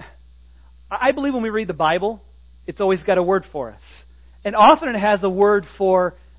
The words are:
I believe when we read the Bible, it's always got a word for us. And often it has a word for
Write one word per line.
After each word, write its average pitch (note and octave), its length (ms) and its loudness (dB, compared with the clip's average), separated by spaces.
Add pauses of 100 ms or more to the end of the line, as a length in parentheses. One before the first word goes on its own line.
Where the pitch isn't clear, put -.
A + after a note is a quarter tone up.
(880)
I B3 220 -2
believe C#4 220 -2
when A#3+ 100 -4
we A3+ 60 -4
read G#3+ 180 -4
the F3+ 60 -6
Bible, F3 480 -2 (460)
it's F3+ 140 -8
always F#3+ 220 0
got F#3+ 140 0
a F3+ 60 2
word F#3 280 0
for B2 200 -10
us. - 320 -20 (400)
And G3+ 120 -6
often B3+ 380 4
it G#3 60 -4
has G3+ 240 0
a G3 60 0
word G3+ 360 2 (120)
for F#3 380 0 (240)